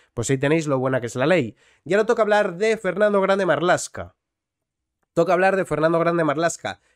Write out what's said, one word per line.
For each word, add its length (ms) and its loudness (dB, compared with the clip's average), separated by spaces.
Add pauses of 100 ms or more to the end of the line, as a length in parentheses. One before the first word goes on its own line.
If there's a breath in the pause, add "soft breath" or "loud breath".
(140)
Pues 160 -4
ahí 80 2
tenéis 300 0
lo 120 0
buena 200 -2
que 80 -6
es 80 -12
la 120 0
ley. 280 0 (300 soft breath)
Y 80 -4
ahora 120 2
toca 180 0
hablar 340 0
de 200 0
Fernando 440 0
Grande 240 0
Marlaska. 680 -2 (1000)
Toca 180 0
hablar 240 4
de 80 0
Fernando 360 0
Grande 240 0
Marlaska, 580 -4 (140)